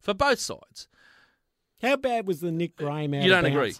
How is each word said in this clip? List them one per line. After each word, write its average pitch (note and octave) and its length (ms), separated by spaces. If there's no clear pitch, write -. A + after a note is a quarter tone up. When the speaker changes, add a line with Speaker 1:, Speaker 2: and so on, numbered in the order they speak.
Speaker 1:
For G3+ 140
both B3+ 260
sides. - 480
Speaker 2:
How C4 160
bad A#3+ 300
was F3 140
the E3+ 120
Nick E3+ 240
Graham D3 380
out C#3 100
Speaker 1:
You F#3 100
Speaker 2:
of F3+ 80
Speaker 1:
don't D3 100
Speaker 2:
bounds? C3+ 280